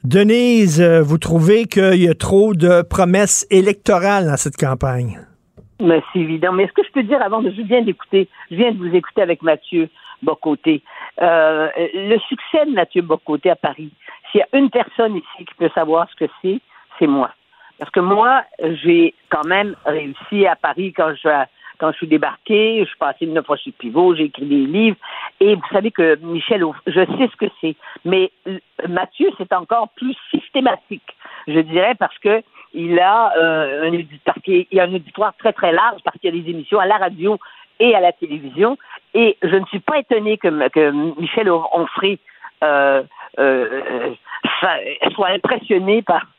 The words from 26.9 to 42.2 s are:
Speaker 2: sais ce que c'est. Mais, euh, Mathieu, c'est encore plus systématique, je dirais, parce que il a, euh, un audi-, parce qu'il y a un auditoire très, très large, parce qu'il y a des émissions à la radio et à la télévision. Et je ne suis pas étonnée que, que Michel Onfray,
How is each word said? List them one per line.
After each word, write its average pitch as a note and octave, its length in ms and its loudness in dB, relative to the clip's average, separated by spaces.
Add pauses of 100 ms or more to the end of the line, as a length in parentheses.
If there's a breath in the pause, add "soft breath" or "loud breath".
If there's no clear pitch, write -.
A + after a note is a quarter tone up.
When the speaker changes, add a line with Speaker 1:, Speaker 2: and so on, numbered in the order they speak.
Speaker 2:
sais B3 260 -2
ce - 60 -20
que G3+ 120 -4 (120)
c'est. D#3+ 160 -6 (260 loud breath)
Mais, F#3 260 0 (200)
euh, F#3+ 80 -10 (320)
Mathieu, F#3 480 -2
c'est F#3+ 160 -6
encore A3 420 -2
plus B3+ 200 -8 (160)
systématique, - 840 -4 (320 loud breath)
je D#3 140 0
dirais, F3+ 360 0
parce - 220 -4
que G#3+ 240 0 (300 soft breath)
il E3+ 260 0
a, G#3+ 380 2
euh, D#3 520 -2
un E3+ 40 -2
audi-, D#3 320 -8
parce - 160 -4
qu'il F#3 300 0
y F#3+ 100 2
a - 20 4
un F3+ 100 -2
auditoire G3 460 -4
très, G#3+ 140 -2
très F3 180 0
large, G3 320 0
parce - 160 -6
qu'il E3+ 160 -4
y - 20 -4
a F3 60 -8
des D#3+ 80 -10
émissions E3 280 -2
à F#3 60 2
la G#3 120 2
radio F#3+ 420 -2 (400 loud breath)
et A#3 160 4
à G3 60 4
la F3 100 4
télévision. D#3 640 -4 (380 loud breath)
Et A3+ 260 2
je F#3+ 140 0
ne F#3+ 120 0
suis G3+ 120 -8
pas D4+ 180 -4
étonnée G#3+ 400 -2
que, D3+ 300 -2
que D3+ 240 2 (280)
Michel G3 300 -2
Onfray, E3+ 720 -2 (440 loud breath)